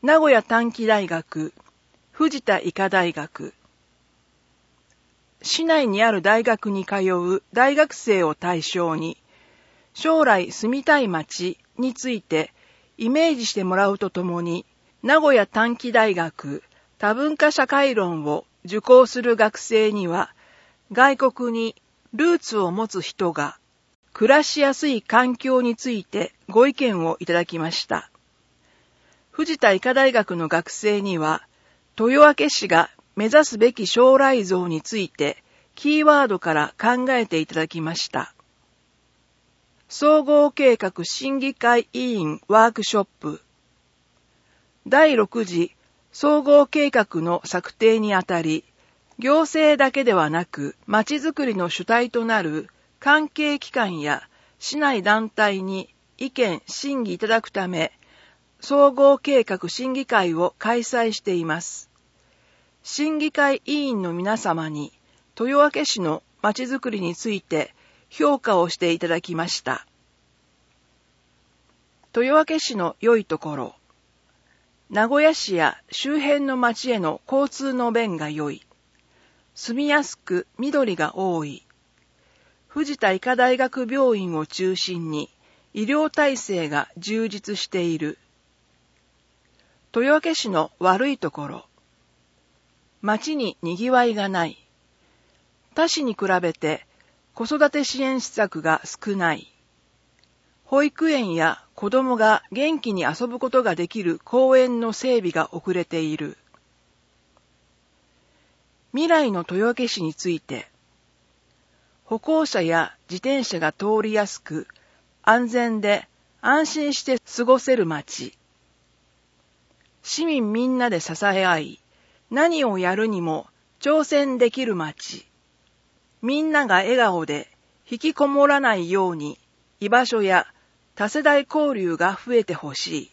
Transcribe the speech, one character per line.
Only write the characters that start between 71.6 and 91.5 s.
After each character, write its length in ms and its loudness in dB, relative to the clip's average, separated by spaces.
豊 320 4
明 120 -2
市 160 -6
の 240 -2
良 160 4
い 80 0
と 140 -6
こ 180 -8
ろ。 180 -10
名 180 0
古 140 2
屋 120 4
市 220 -6
や 200 0
周 300 -4
辺 220 0
の 140 -4
町 340 -2
へ 80 0
の 280 -4
交 240 0
通 240 -8
の 160 -2
便 260 -2
が 140 -6
良 200 -6
い。 140 -14
住 220 -10
み 120 -2
や 160 2
す 140 -14
く 280 -6
緑 380 -2
が 220 -4
多 280 -2
い。 220 -14
藤 300 -6
田 140 2
医 80 -2
科 140 -2
大 220 2
学 340 -4
病 280 2
院 180 -6
を 100 -6
中 300 -4
心 340 -6
に 200 -8
医 120 -4
療 260 0
体 260 0
制 320 -6
が 280 -4
充 320 -4
実 300 -10
し 100 -8
て 140 -4
い 160 -2
る。 200 -8
豊 320 2
明 60 -2
市 160 -6
の 280 0
悪 300 2
い 100 -4
と 120 -6
こ 180 -12
ろ。 180 -14